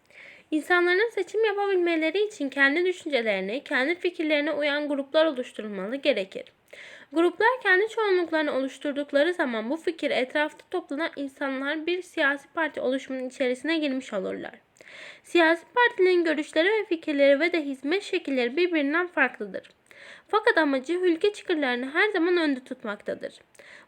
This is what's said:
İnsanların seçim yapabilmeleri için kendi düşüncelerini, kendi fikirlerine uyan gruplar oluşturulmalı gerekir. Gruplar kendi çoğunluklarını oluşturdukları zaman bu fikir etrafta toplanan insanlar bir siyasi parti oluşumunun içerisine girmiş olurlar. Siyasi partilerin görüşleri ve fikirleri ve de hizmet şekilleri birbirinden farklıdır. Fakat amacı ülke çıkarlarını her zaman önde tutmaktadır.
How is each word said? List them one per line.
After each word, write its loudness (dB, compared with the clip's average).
İnsanların 2
seçim -2
yapabilmeleri 0
için -6
kendi 2
düşüncelerini, -2
kendi 0
fikirlerine -2
uyan -2
gruplar 2
oluşturulmalı -6
gerekir. -2
Gruplar 2
kendi 4
çoğunluklarını 0
oluşturdukları -2
zaman -2
bu -2
fikir -4
etrafta -2
toplanan -6
insanlar -6
bir -2
siyasi -2
parti -4
oluşumunun -4
içerisine -2
girmiş -4
olurlar. -6
Siyasi 2
partilerin 4
görüşleri 2
ve 2
fikirleri 4
ve 2
de 0
hizmet -4
şekilleri -2
birbirinden 2
farklıdır. -4
Fakat 2
amacı 2
ülke 2
çıkarlarını -2
her 2
zaman 2
önde 0
tutmaktadır. -8